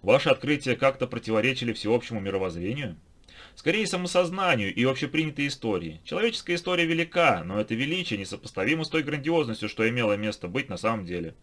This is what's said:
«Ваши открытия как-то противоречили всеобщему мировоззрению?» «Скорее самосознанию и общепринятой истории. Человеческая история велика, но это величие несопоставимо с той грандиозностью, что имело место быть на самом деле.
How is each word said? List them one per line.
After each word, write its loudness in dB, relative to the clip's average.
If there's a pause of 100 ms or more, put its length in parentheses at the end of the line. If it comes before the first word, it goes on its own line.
«Ваши 6
открытия 2
как-то 2
противоречили 0
всеобщему 0
мировоззрению?» -4 (580)
«Скорее 0
самосознанию 2
и 2
общепринятой 0
истории. -4
Человеческая -2
история 0
велика, 2
но -2
это -2
величие -2
несопоставимо -2
с -8
той 0
грандиозностью, 0
что 0
имело 2
место -4
быть -4
на -6
самом -2
деле. -6